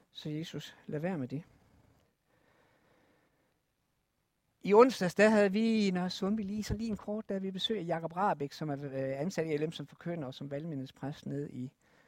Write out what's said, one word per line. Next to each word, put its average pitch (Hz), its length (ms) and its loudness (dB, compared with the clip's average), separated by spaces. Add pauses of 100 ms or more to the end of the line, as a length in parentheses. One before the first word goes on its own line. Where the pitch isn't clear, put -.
(120)
Så - 180 -10
Jesus, 156 460 -10 (100)
lad 151 140 -6
være 180 180 -4
med 123 100 -6
det. 139 140 -6 (3250)
I 190 120 4
onsdags, 220 400 8
der 208 140 8
havde 202 240 6
vi 220 340 4
i 190 40 4
Nørre 180 200 0
Sundby 202 300 -2
lige, 202 220 -6
så 208 120 -2
lige 220 160 -4
en 202 60 -2
kort, 214 320 -8
der 196 100 -2
vi 190 120 -4
besøg 190 280 -4
af 160 80 -6
Jakob 165 300 -2
Rahbek, 165 360 0
som 156 180 -6
er, 143 140 -4
øh, 135 360 -4
ansat 165 260 -2
i 170 100 0
L 151 120 0
M 165 40 -6
som 143 140 -10
forkynder 170 400 -8
og 131 80 -10
som 143 160 -10
valgmenighedspræst 143 760 -8
nede 143 260 -6
i, 127 200 -10 (360)